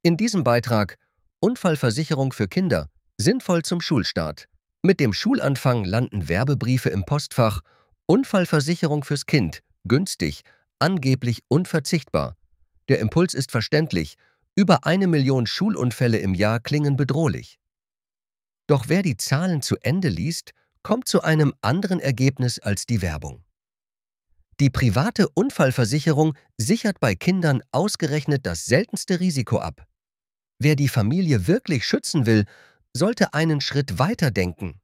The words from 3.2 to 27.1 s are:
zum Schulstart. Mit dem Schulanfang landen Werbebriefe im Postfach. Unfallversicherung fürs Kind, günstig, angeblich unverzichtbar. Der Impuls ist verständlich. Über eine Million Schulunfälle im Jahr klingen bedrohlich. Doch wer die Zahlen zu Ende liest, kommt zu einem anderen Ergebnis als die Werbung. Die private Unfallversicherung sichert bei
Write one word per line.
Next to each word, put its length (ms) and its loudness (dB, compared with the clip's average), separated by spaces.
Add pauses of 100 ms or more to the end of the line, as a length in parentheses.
zum 180 -4
Schulstart. 680 -4 (360)
Mit 160 4
dem 120 2
Schulanfang 760 0
landen 440 -2
Werbebriefe 600 0
im 140 -2
Postfach. 580 0 (440)
Unfallversicherung 1000 0
fürs 220 -4
Kind, 380 0 (220)
günstig, 580 -2 (340)
angeblich 680 0
unverzichtbar. 920 -2 (520)
Der 100 4
Impuls 340 0
ist 160 -4
verständlich. 680 -2 (360)
Über 320 4
eine 220 2
Million 400 2
Schulunfälle 720 0
im 160 0
Jahr 240 0
klingen 360 0
bedrohlich. 600 -2 (1120)
Doch 200 2
wer 140 2
die 160 0
Zahlen 460 -2
zu 180 -2
Ende 280 0
liest, 420 -6 (320)
kommt 240 -2
zu 160 2
einem 380 2
anderen 380 0
Ergebnis 600 0
als 260 -4
die 160 -2
Werbung. 420 -6 (1160)
Die 100 4
private 600 0
Unfallversicherung 1080 0 (220)
sichert 400 -2
bei 160 0